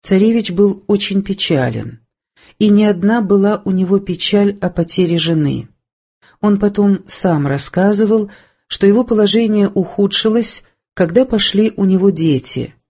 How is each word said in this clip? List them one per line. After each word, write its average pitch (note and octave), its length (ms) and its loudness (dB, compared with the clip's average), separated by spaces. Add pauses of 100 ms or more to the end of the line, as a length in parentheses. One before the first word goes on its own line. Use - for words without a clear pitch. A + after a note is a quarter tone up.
Царевич G#3+ 460 2
был G3 340 0
очень G3+ 380 -2
печален, B2 720 -4 (640)
и G#3+ 80 4
не G#3 160 4
одна G#3 360 0
была G3+ 440 0
у G3 80 -2
него F#3 260 0
печаль G3+ 600 -2
о F3+ 100 -4
потере E3+ 480 -2
жены. D3+ 500 -2 (720)
Он G#3 200 2
потом G3+ 480 0
сам D3+ 400 -2
рассказывал, G3+ 840 0 (380)
что - 180 -2
его G#3 160 4
положение G#3+ 640 2
ухудшилось, G3+ 960 -2 (320)
когда F3+ 300 2
пошли G#3+ 520 0
у G3 80 0
него F#3+ 260 4
дети. D3 680 -4 (140)